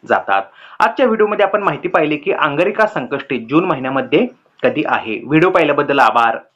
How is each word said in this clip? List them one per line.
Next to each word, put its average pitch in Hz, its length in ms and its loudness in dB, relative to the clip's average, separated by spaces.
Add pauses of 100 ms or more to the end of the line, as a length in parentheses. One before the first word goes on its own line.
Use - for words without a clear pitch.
जातात. 98 340 0 (380)
आजच्या 247 260 2
व्हिडिओमध्ये 208 400 2
आपण 202 160 -2
माहिती 175 260 -4
पाहिली 156 280 0
की 160 160 -6
अंगारिका 156 540 0
संकष्टी 139 520 -6 (120)
जून 160 140 2
महिन्यामध्ये 135 640 0 (360)
कधी 131 240 0
आहे. 110 400 -4
व्हिडिओ 160 240 4
पाहिल्याबद्दल 147 480 2
आभार 113 400 4 (180)